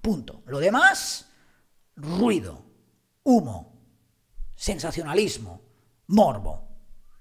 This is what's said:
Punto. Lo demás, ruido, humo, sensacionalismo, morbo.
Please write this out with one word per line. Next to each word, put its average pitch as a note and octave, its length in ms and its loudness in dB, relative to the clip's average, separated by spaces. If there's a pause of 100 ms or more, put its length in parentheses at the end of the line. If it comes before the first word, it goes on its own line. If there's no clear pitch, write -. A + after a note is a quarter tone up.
Punto. F#3 440 -6
Lo C#3 140 -6
demás, C4 680 2 (640)
ruido, E3 720 -2 (580)
humo, D3 600 2 (720)
sensacionalismo, D#3 1040 -4 (460)
morbo. E3 600 2 (540)